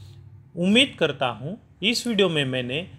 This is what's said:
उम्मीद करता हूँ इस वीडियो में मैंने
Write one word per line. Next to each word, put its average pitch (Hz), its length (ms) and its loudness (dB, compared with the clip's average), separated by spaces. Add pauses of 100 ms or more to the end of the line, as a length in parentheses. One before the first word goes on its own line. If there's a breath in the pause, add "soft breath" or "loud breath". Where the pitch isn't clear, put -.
(560 loud breath)
उम्मीद 214 420 4
करता 143 320 0
हूँ 131 260 -8 (260)
इस 226 240 -2
वीडियो 202 220 2
में 151 160 0
मैंने 127 420 -4 (120)